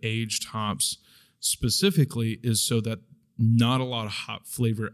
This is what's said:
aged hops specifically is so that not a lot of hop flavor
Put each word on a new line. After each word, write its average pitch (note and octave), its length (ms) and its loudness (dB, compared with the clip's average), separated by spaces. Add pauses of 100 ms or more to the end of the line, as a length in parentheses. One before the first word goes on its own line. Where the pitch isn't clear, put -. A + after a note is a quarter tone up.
aged A2+ 460 -2
hops - 500 -2 (420)
specifically A#2+ 1040 0
is A2+ 200 2
so A#2 200 0
that A2+ 160 -4 (400)
not A#2 420 4
a C3 40 0
lot A#2+ 220 -4
of G2 60 -6
hop - 340 -10
flavor A2 480 -2